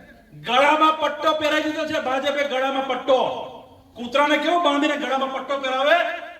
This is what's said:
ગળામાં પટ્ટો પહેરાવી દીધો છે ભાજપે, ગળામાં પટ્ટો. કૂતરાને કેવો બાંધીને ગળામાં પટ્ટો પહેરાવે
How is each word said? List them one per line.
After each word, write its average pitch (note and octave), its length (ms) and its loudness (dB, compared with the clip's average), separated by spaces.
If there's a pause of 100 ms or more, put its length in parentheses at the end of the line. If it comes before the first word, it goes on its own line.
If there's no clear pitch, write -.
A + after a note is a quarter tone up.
(400)
ગળામાં D#4 600 4
પટ્ટો D4 320 0
પહેરાવી D4+ 300 0
દીધો D#4 240 -4
છે D#4 140 -2
ભાજપે, C4+ 480 -2
ગળામાં C4 400 -2
પટ્ટો. B3+ 400 2 (680)
કૂતરાને C#4+ 420 0
કેવો E4 220 0
બાંધીને C#4+ 360 0
ગળામાં C4 360 -2
પટ્ટો C4 280 -6
પહેરાવે C4+ 440 2 (360)